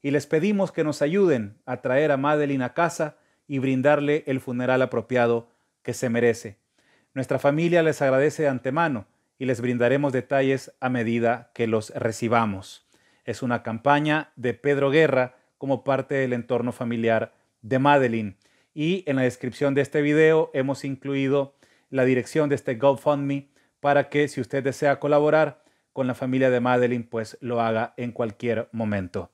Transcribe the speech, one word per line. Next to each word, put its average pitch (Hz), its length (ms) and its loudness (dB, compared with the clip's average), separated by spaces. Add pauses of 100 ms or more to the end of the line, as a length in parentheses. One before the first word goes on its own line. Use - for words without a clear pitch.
y 143 80 -4
les 143 160 0
pedimos 196 460 0
que 165 100 -4
nos 151 180 -4
ayuden 147 640 0
a 127 160 -8
traer 139 300 0
a 139 60 2
Madeline 143 460 0
a 123 120 -6
casa 160 440 -2 (280)
y 139 140 -4
brindarle 143 640 2
el 131 140 -2
funeral 127 420 0
apropiado 117 720 -2 (300)
que 120 120 -8
se 123 160 -4
merece. 117 480 0 (560)
Nuestra 135 240 -4
familia 165 440 2
les 156 200 0
agradece 139 400 2
de 143 60 2
antemano 131 580 -2 (320)
y 135 80 -6
les 123 160 -2
brindaremos 123 500 2
detalles 135 680 0
a 127 100 -2
medida 117 640 0
que 120 120 -2
los 110 280 -2
recibamos". 113 920 -2 (380)
Es 117 180 -8
una 120 200 -2
campaña 147 760 0
de 120 160 -4
Pedro 139 380 0
Guerra 135 460 2 (200)
como 135 280 -4
parte 135 320 -2
del 127 180 0
entorno 120 380 -4
familiar 113 600 0 (300)
de 120 160 -2
Madeline. 123 580 2 (380)
Y 175 320 -2
en 139 100 -2
la 131 60 0
descripción 127 500 -2
de 135 80 2
este 147 220 -2
video 156 500 4
hemos 135 320 -4
incluido 139 720 -2 (340)
la 131 160 0
dirección 131 460 0
de 143 40 2
este 131 200 -4
GoFundMe 139 720 0 (320)
para 143 300 2
que 143 180 0
si - 140 -8
usted 139 200 -4
desea 139 380 0
colaborar 147 640 2 (280)
con 135 140 -4
la 127 80 -2
familia 131 360 0
de 123 100 2
Madeline, 123 480 0
pues 110 320 -8
lo 120 220 -2
haga 113 340 -2
en 120 160 -8
cualquier 113 600 -4
momento. 104 600 -6